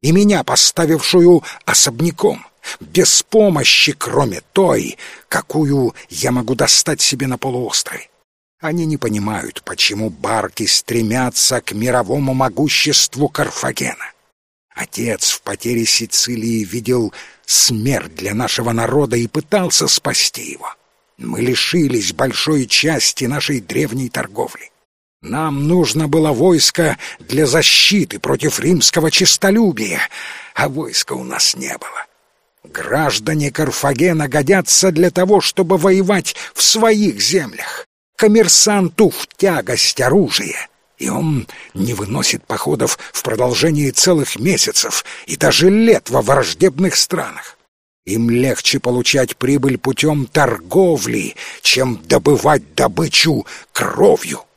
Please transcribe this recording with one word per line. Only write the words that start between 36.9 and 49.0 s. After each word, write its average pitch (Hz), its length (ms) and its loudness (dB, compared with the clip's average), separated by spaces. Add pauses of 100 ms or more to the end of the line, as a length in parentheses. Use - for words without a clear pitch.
землях. - 640 -4 (300)
Коммерсанту 208 920 4
в - 260 -12
тягость 135 640 0
оружие, 123 560 2 (420)
и - 100 -6
он 147 380 -2 (280)
не 101 200 -2
выносит 104 520 -4
походов - 520 -2 (140)
в - 100 -8
продолжении 127 680 0
целых 156 480 2
месяцев - 680 0 (220)
и 160 100 -8
даже 147 320 4
лет 214 420 4
во 127 120 2
враждебных 139 760 2
странах. - 600 -6 (480)
Им 113 240 0
легче 127 500 0
получать 123 560 0